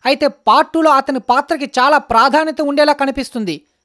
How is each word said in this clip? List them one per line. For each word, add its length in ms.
అయితే 200
పార్ట్ 460
టూలో 180
అతని 280
పాత్రకి 460
చాలా 340
ప్రాధాన్యత 600
ఉండేలా 320
కనిపిస్తుంది. 680